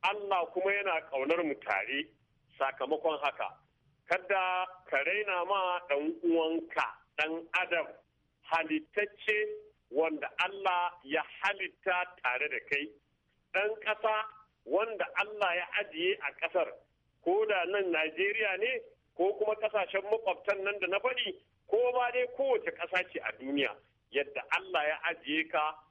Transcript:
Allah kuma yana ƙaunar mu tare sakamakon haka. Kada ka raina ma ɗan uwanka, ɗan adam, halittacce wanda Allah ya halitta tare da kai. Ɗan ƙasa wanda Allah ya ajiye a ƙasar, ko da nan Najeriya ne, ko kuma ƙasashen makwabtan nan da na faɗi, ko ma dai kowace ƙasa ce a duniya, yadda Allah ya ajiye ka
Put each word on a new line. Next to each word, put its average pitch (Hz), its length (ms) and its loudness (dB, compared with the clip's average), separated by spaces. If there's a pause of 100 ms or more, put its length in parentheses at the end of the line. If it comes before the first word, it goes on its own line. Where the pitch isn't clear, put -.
Allah 196 500 0
kuma 190 200 2
yana 196 280 0 (100)
ƙaunar 151 340 0
mu 147 100 0
tare 113 520 -2 (520)
sakamakon 143 640 0
haka. 123 300 -2 (580)
Kada 185 580 0 (200)
ka 151 100 0
raina 180 480 0
ma 185 440 2
ɗan 147 340 0
uwanka, 160 640 2 (320)
ɗan 160 340 -2
adam, 175 340 0 (600)
halittacce 165 920 0 (540)
wanda 147 480 0
Allah 180 540 0 (100)
ya 147 200 0 (200)
halitta 190 640 -2 (160)
tare 131 260 0
da 127 120 -4 (100)
kai. 143 180 0 (680)
Ɗan 208 260 2
ƙasa 214 340 0 (500)
wanda 190 420 0 (100)
Allah 208 400 0
ya 175 100 -2 (140)
ajiye 185 340 0
a 143 180 -4
ƙasar, 165 360 0 (560)
ko 196 220 4
da 196 180 2
nan 190 260 0
Najeriya 185 680 0
ne, 240 220 0 (360)
ko 196 180 4
kuma 214 220 0
ƙasashen 208 480 0
makwabtan 202 580 0
nan 202 160 -2
da 190 80 -2
na 196 120 2
faɗi, 240 360 -2 (320)
ko 202 100 2 (160)
ma 247 200 2
dai 247 140 2 (100)
kowace 254 340 2
ƙasa 180 400 -2
ce - 80 -6
a 110 140 -6
duniya, 135 420 0 (380)
yadda 135 300 -2 (100)
Allah 180 320 -2
ya 156 140 0 (120)
ajiye 160 400 -2
ka 156 240 0 (160)